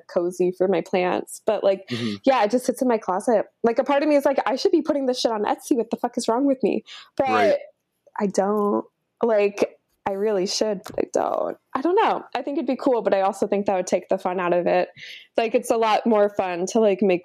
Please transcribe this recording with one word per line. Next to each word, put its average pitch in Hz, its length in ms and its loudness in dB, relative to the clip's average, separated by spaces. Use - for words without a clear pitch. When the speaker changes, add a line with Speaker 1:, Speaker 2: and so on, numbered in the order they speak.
Speaker 1:
cozy 180 440 -2
for 185 180 0
my 170 120 0
plants, 180 640 -4
but, 208 180 0
like, 196 280 0
Speaker 2:
Mm-hmm. 226 320 -4
Speaker 1:
yeah, 262 200 4
it 208 80 0
just 247 140 0
sits 240 160 -2
in 262 60 2
my 226 120 2
closet. 196 480 -2
Like, 233 160 2
a 262 40 0
part 285 200 2
of 311 60 0
me 294 60 4
is 277 100 2
like, 277 200 2
"I - 100 0
should 381 160 0
be 330 120 4
putting 285 240 0
this 254 120 -2
shit 240 120 0
on 214 120 -2
Etsy. - 320 -2
What 226 140 -2
the 226 80 -4
fuck - 200 -4
is 240 120 -2
wrong 247 160 2
with 269 180 2
me?" - 220 0
But 571 160 2
Speaker 2:
Right. 571 240 2
Speaker 1:
I 208 80 0
don't. 202 580 0
Like, 208 540 0
I 202 60 -2
really 196 340 -2
should, 214 380 -4
but - 140 -6
I - 140 -4
don't. - 440 -2
I 254 80 -6
don't 339 140 0
know. 269 280 2
I 247 80 -6
think 285 140 -6
it'd 277 100 -4
be 262 100 -2
cool, 240 240 0
but 214 120 0
I 196 80 2
also 202 260 0
think 202 180 0
that 202 100 0
would 180 120 -2
take 185 220 -2
the 190 100 2
fun 185 200 -4
out 175 140 0
of 175 140 2
it. 180 220 2
Like, 226 180 0
it's - 160 0
a 233 60 2
lot 220 300 2
more 208 300 4
fun 180 300 -2
to, 233 120 0
like, 202 220 4
make 180 240 2